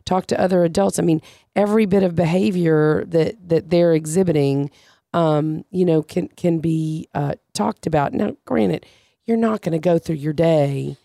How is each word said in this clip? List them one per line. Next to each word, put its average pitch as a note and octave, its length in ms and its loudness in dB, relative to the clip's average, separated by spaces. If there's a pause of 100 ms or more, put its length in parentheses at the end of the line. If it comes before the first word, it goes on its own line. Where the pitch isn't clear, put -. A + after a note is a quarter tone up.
talk F#3 240 -2
to - 140 -2
other F3+ 220 2
adults. F#3 340 0
I E3 60 -2
mean, D#3+ 180 2 (340)
every G#3 300 2
bit G3 180 2
of F3 120 -2
behavior E3 920 2
that, E3 280 0 (140)
that D#3+ 200 0
they're E3+ 240 4
exhibiting, D3+ 760 0 (420)
um, D#3 560 0
you F3+ 160 0
know, D#3+ 160 2
can, F3+ 280 -6
can E3 300 -2
be, D#3+ 540 -2
uh, C#3+ 220 -4 (180)
talked - 320 -4
about. D3 280 0
Now, G#3 220 -4 (100)
granted, G#3+ 400 -2 (400)
you're A3+ 120 0
not A3 240 -2
gonna E3 180 -2
go E3+ 200 2
through E3 160 -6
your D3 180 -4
day. C#3+ 720 0